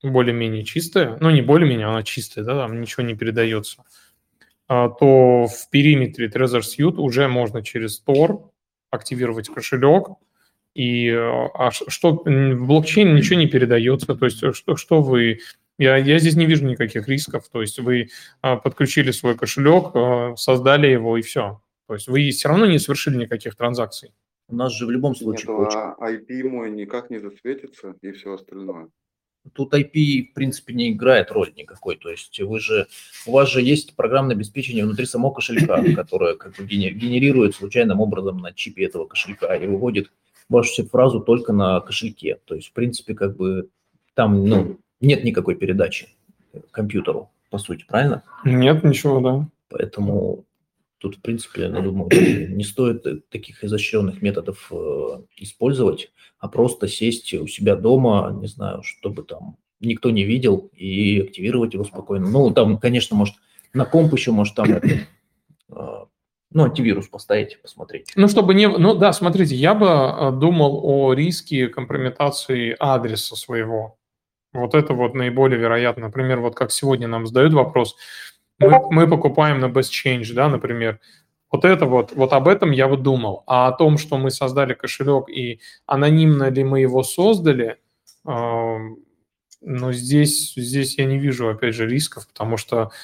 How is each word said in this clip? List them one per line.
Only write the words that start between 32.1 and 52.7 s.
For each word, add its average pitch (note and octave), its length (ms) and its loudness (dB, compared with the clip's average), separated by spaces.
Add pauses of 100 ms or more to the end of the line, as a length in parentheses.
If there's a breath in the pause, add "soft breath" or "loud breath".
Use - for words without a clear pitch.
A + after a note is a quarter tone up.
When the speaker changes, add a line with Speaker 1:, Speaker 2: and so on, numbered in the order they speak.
Speaker 2:
вы G#2+ 200 -8
же, G#2+ 280 -2 (380 loud breath)
у A#2 60 -10
вас C3+ 180 4
же B2+ 120 0
есть A#2+ 340 0
программное B2+ 400 0
обеспечение A2 500 -6
внутри A2 200 -4
самого B2 280 -4
кошелька, C#3+ 500 0
<coughs> E3 120 4
которое F2 400 -2
как - 200 -20
бы G2 100 -16
гене-, G2 260 -4
генерирует B2 640 2
случайным G2+ 460 0
образом F#2+ 360 -4
на F2+ 160 -14
чипе - 320 -8
этого E2 200 -8
кошелька F#2 500 -6
и E2+ 120 -6
выводит G2+ 440 -4 (380)
вашу A#2 240 2
сеть-фразу A#2+ 480 2
только A#2 320 2
на F#2 260 2
кошельке. - 680 -8
То - 100 -10
есть, - 140 -14
в - 40 -20
принципе, A#2 420 -6
как G2 220 -4
бы F#2 320 -4 (440)
там, G2+ 320 2
ну, G2+ 320 2 (240)
нет C#3 220 4
никакой F#2+ 320 -2
передачи F#2 540 -2 (600)
компьютеру, - 580 -6 (200)
по G2+ 100 -8
сути, F2 280 -12
правильно? B2+ 360 -2 (200)
Speaker 1:
Нет, C3 400 4
ничего, C#3 380 2
да. C3+ 260 0 (220)
Speaker 2:
Поэтому G2+ 760 -4 (520)
тут, F#2+ 200 -12
в - 40 -20
принципе, - 420 -8
я F2+ 60 -4
думаю, F#2+ 400 -6
<coughs> - 460 4
не G2+ 80 -4
стоит, A#2 440 -2